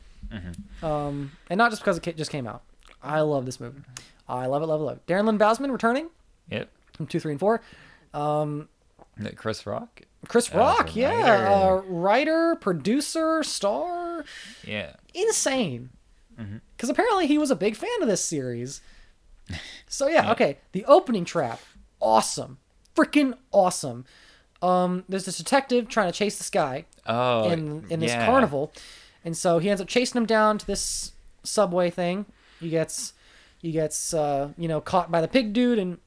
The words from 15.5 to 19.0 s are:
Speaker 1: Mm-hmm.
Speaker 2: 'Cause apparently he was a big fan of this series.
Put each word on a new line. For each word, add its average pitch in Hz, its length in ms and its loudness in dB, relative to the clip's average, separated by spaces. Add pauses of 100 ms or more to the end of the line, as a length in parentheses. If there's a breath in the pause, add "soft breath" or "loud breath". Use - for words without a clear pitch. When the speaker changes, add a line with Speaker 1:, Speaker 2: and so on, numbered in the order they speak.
Speaker 1:
Mm-hmm. 104 160 -10 (220)
Speaker 2:
'Cause 233 100 -6
apparently 370 380 0
he 294 100 4
was 302 140 2
a 254 60 2
big 208 200 -2
fan 453 240 -4
of 294 80 0
this 180 160 0
series. 127 560 -6 (1040 loud breath)